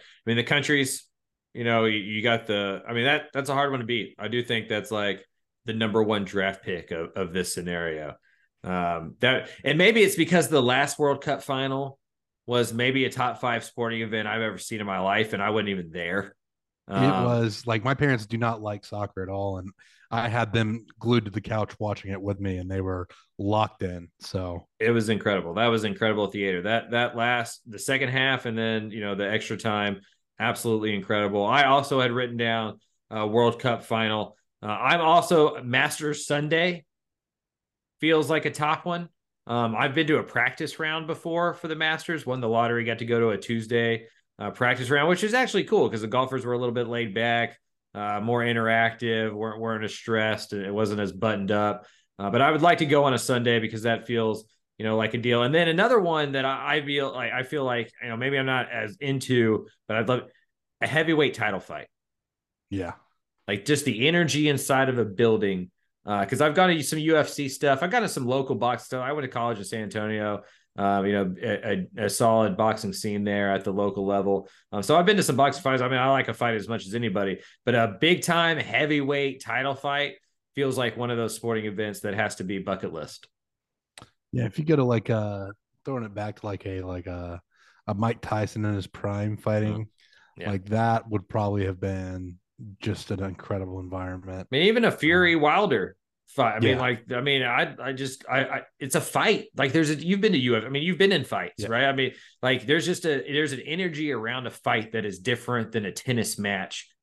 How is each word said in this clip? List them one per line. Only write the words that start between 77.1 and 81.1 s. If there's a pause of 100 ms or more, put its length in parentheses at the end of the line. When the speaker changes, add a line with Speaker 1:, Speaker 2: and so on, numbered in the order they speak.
Speaker 1:
but
a
big
time
heavyweight
title
fight (380)
feels
like
one